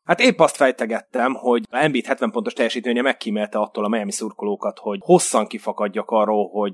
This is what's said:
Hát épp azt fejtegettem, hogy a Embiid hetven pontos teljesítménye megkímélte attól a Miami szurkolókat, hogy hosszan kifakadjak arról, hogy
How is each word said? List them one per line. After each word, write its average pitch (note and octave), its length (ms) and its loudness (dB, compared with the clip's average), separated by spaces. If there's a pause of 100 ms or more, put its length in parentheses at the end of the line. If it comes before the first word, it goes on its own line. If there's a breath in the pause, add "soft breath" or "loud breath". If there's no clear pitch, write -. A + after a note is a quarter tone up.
Hát - 160 0
épp A#3+ 180 4
azt D#3+ 180 4
fejtegettem, B2+ 800 0
hogy A#2+ 360 0
a A#2+ 60 -10
Embiid C3+ 280 0
hetven C3 260 -2
pontos A2+ 220 -4
teljesítménye A#2+ 500 -2
megkímélte G#2+ 560 -2
attól G#2+ 260 -4
a G#2 40 -2
Miami G#2 240 -2
szurkolókat, G2+ 640 -6
hogy G2+ 240 -6
hosszan D3 440 4
kifakadjak G#2+ 640 -6
arról, G#2+ 380 2
hogy G2+ 260 -4